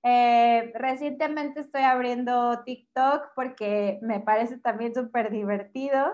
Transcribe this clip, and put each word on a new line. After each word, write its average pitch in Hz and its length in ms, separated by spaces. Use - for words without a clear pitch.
Eh, 240 720
recientemente 285 840
estoy 277 220
abriendo 247 800
TikTok 269 720
porque 208 680
me 220 160
parece 233 400
también 233 340
súper 233 380
divertido, 262 840